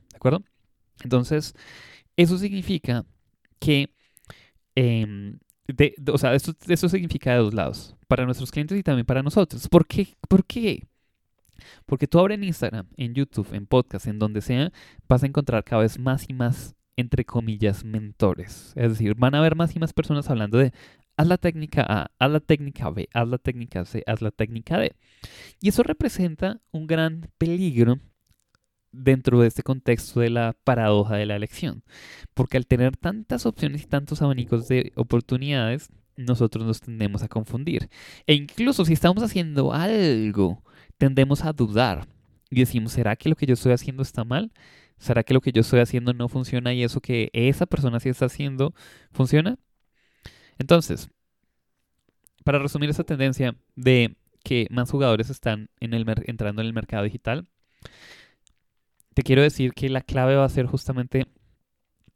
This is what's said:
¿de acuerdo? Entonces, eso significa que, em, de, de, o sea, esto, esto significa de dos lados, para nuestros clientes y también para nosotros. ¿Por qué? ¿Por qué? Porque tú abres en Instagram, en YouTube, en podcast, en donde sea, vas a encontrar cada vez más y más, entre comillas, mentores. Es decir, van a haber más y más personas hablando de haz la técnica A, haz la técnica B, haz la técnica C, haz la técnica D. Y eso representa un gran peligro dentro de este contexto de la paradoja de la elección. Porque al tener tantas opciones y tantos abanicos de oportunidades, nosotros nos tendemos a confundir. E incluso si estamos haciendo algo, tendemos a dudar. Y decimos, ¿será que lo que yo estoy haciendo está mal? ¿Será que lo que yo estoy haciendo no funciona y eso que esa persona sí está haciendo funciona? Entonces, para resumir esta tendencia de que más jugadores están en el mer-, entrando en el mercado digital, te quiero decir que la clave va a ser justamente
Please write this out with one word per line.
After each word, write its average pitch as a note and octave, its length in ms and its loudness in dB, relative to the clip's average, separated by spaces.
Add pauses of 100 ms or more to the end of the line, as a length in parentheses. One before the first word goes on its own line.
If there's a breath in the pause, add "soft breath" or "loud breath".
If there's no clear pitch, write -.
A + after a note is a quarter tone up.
(100)
¿de - 60 -20
acuerdo? D#3 280 0 (580)
Entonces, B2+ 520 -2 (640 loud breath)
eso F3 200 4
significa F3+ 720 -4 (520)
que, C#3+ 360 0 (800 soft breath)
em, G#2+ 640 0 (280)
de, C#3+ 300 2
de, C#3+ 160 -4
o C#3+ 60 2
sea, B2+ 160 2
esto, C#3 180 0 (140)
esto E3+ 240 2
significa E3+ 420 -2
de B2 60 4
dos G#2+ 160 2
lados, E2 420 -6 (120)
para B2+ 180 2
nuestros B2+ 240 -4
clientes D3+ 280 -4
y G3 40 -2
también B2+ 240 0
para C3 160 0
nosotros. D3+ 460 0
¿Por E3 180 6
qué? - 300 -4 (120)
¿Por F#3+ 160 6
qué? A3 420 -6 (1000 loud breath)
Porque C#3 200 -2
tú E3 120 4
abres G3+ 180 4
en G3+ 80 -6
Instagram, A2 440 -4 (100)
en A#2+ 160 -6
YouTube, A2+ 400 -4
en G2+ 120 -8
podcast, - 400 2
en G#2+ 120 -6
donde G#2+ 240 -2
sea, C3+ 280 -2 (380 loud breath)
vas B2+ 140 6
a C#3 40 2
encontrar C3+ 380 -2
cada A2+ 160 0
vez A2 180 0
más C3 300 -4
y C3 60 -10
más, B2 400 -4 (200)
entre B2 300 -2
comillas, G#2+ 600 -2
mentores. G#2+ 920 -4
Es A#2 140 2
decir, G#2+ 240 0
van B2 200 2
a C#3+ 40 2
haber D#3+ 180 4
más E3 180 -2
y - 40 -8
más D#3+ 160 -4
personas D3 340 -2
hablando A2+ 300 0
de C3 140 4 (440 loud breath)
haz D3+ 100 2
la F3 100 4
técnica D#3 520 -2
A, G2 320 -2
haz C3 100 4
la D3+ 80 2
técnica C#3+ 520 0
B, F#2 220 -6
haz A#2 140 0
la B2 120 -4
técnica A#2+ 460 -8
C, - 220 -8
haz A2+ 160 -4
la G#2+ 80 -4
técnica A2+ 480 -4
D. - 160 -2 (640 loud breath)
Y F#3+ 80 2
eso A3 140 4
representa G3+ 800 -4 (100)
un D#3+ 160 -8
gran D#3+ 420 -2 (100)
peligro D#3 600 2 (920)
dentro B2+ 480 2
de A#2 80 6
este - 160 -4
contexto B2 560 -2
de A#2 100 0
la A#2 320 -2
paradoja G#2+ 540 2
de G#2 100 -2
la G#2 80 -4
elección. G#2 480 -8 (520 loud breath)
Porque C3 220 0
al B2+ 120 -2
tener B2+ 280 4
tantas G#3+ 500 -6
opciones D3 360 -2
y - 40 -20
tantos D3 360 -4
abanicos B2 460 0
de B2+ 260 0
oportunidades, B2+ 920 -2 (280)
nosotros A#2 480 0
nos A2 160 -2
tendemos G#2 440 -4
a G#2+ 40 -6
confundir. B2+ 600 -4 (400 loud breath)
E D3+ 60 6
incluso G3 500 0
si D#3+ 80 4
estamos F#3 320 2
haciendo D3+ 480 -2
algo, A#2 920 0 (360 soft breath)
tendemos C3+ 460 2
a D#3 80 -2
dudar. A2+ 540 0 (420)
Y B2+ 120 2
decimos, A#2 320 0
¿será A2+ 240 0
que - 120 -4
lo D#3+ 60 2
que D3 120 -2
yo B2+ 80 4
estoy B2+ 180 2
haciendo C3 320 -2
está - 180 -6
mal? C#3 300 -4 (460 soft breath)
¿Será A#2 260 0
que C3 100 2
lo C3 60 4
que C3 120 -2
yo A2+ 100 4
estoy B2 180 4
haciendo A#2+ 340 0
no A#2+ 140 -4
funciona B2 460 -4
y B2 100 -2
eso A#2+ 160 -4
que A#2 320 -2
esa C3 340 2
persona B2+ 320 -2
sí B2 100 -4
está B2+ 180 0
haciendo C#3 460 -4 (380 loud breath)
funciona? D3+ 480 2 (1000 soft breath)
Entonces, C#3+ 500 2 (1300)
para C#3+ 160 2
resumir C#3+ 320 -2
esta D3+ 140 -4
tendencia C3 500 -2 (220)
de B2 400 4 (260)
que A#2+ 300 -2
más B2 180 -2
jugadores B2+ 400 0
están A2 480 -6
en A#2 160 -6
el A2+ 100 -2
mer-, A2 220 -2
entrando A2 360 -6
en A2+ 40 -4
el A2+ 60 -4
mercado A2 320 -4
digital, A#2+ 420 -6 (1700 loud breath)
te C3 80 0
quiero C3 200 6
decir C3+ 300 2
que - 160 -4
la C3 120 -2
clave C3 340 0
va C#3 100 4
a C3+ 40 2
ser B2+ 180 -2
justamente C3 640 -4 (880)